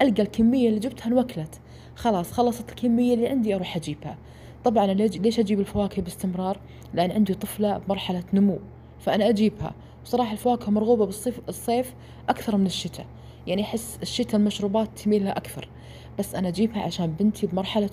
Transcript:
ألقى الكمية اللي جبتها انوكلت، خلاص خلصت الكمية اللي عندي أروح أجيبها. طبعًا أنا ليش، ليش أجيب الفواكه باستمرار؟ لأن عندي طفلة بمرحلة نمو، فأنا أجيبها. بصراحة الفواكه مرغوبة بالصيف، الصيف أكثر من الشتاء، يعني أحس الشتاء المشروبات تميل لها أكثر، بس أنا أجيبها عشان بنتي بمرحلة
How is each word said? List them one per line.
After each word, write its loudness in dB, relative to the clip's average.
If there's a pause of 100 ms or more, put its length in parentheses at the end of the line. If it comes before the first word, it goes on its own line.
ألقى 4
الكمية 4
اللي 2
جبتها -6
انوكلت، 0 (360)
خلاص 0
خلصت 0
الكمية 2
اللي 2
عندي 2
أروح -4
أجيبها. -6 (460)
طبعًا 4
أنا 2
ليش، 2
ليش 2
أجيب 2
الفواكه 0
باستمرار؟ -4 (340)
لأن 2
عندي 2
طفلة -2
بمرحلة -4 (100)
نمو، 4 (400)
فأنا 2
أجيبها. 2 (300)
بصراحة 0
الفواكه 0
مرغوبة 4
بالصيف، -6
الصيف -2 (360)
أكثر 0
من 4
الشتاء، -6 (420)
يعني 0
أحس -6
الشتاء -4
المشروبات 2 (100)
تميل 2
لها -2
أكثر، -12 (500)
بس -6
أنا -2
أجيبها 0
عشان -2
بنتي 2
بمرحلة 0